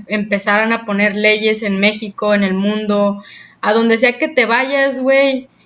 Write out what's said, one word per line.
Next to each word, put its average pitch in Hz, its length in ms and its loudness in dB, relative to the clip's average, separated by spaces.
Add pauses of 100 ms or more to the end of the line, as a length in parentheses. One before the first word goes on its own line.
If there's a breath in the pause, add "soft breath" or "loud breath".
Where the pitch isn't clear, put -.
empezaran 214 640 0
a 226 140 -4
poner 202 300 0
leyes 214 480 0
en 196 160 -2
México, 208 540 -2
en 202 100 2
el 190 100 0
mundo, 202 680 -2 (380 loud breath)
a 208 120 0
donde 226 240 2
sea 240 200 0
que 311 120 -2
te 247 160 2
vayas, 269 540 0
güey, 269 480 2 (180 soft breath)